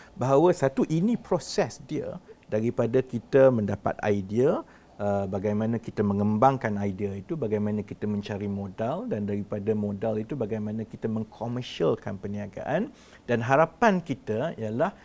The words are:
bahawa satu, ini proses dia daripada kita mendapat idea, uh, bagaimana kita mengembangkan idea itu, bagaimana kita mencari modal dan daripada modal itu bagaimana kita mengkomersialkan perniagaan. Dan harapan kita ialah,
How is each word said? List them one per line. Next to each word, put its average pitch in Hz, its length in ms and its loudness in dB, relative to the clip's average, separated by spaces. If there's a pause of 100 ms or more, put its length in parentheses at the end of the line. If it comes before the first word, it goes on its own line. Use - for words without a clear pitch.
(180)
bahawa 139 320 6
satu, 151 400 2
ini 170 240 0
proses - 720 -2
dia - 320 -6 (320)
daripada 117 560 2
kita 131 480 6
mendapat 104 480 0
idea, 107 640 2 (320)
uh, 101 300 0
bagaimana 104 500 -2
kita - 240 -4
mengembangkan 107 800 2
idea 101 320 -4
itu, 98 220 -8
bagaimana 104 480 -2
kita 101 240 -8
mencari 104 400 -4
modal 101 580 -4
dan 107 220 -4
daripada 101 480 -2
modal 104 420 -2
itu 107 160 -6
bagaimana 107 540 -4
kita - 200 -8
mengkomersialkan 113 1120 -4
perniagaan. 131 720 -4 (380)
Dan 120 120 2
harapan 160 600 4
kita 131 560 -4
ialah, 117 360 -2 (140)